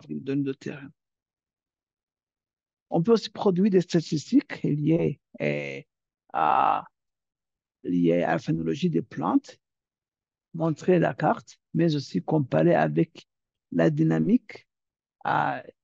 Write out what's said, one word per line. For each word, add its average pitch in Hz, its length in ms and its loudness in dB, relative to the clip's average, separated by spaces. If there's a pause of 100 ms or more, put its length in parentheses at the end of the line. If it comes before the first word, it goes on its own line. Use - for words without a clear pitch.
une 151 140 -10
donnée 139 220 -2
de 135 100 -4
terrain. 143 360 -14 (2000)
On 170 140 0
peut 226 100 4
aussi 220 160 2
produire 196 420 0
des 185 100 4
statistiques - 840 -2
liées, 156 560 0 (220)
euh, 147 400 -4 (500)
à, 52 540 2 (1000)
liées 87 400 2
à 165 100 0
la 165 60 -2
phénologie 160 500 -2
des 160 120 0
plantes, - 580 -4 (920)
montrer 165 460 0
la 156 140 0
carte, - 460 -4 (140)
mais 165 220 2
aussi 147 260 -4
comparer 156 540 2
avec 156 520 -2 (460)
la 165 160 2
dynamique, 160 800 0 (600)
euh, 147 340 -2 (220)